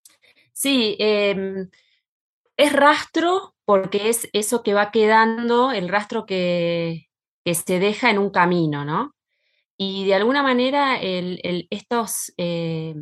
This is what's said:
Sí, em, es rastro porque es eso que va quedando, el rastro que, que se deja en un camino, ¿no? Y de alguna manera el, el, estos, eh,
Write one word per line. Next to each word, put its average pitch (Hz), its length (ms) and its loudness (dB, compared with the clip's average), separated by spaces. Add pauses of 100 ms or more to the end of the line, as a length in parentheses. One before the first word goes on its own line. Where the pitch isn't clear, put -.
(540)
Sí, 254 440 -2
em, 196 680 -2 (880)
es 285 160 4
rastro 320 840 2 (100)
porque 202 440 0
es - 240 -2
eso 220 300 2
que 208 100 4
va 208 180 2
quedando, 226 800 4
el 185 200 -4
rastro 208 340 -2
que, 170 840 -2 (340)
que 170 100 0
se 180 240 -2
deja 208 300 0
en 208 100 2
un 202 120 0
camino, 175 560 0
¿no? 190 280 -4 (640)
Y 196 300 -4
de 196 80 2
alguna 240 280 0
manera 262 540 0
el, 180 460 -6
el, 175 260 -6
estos, - 680 -6
eh, 165 640 -6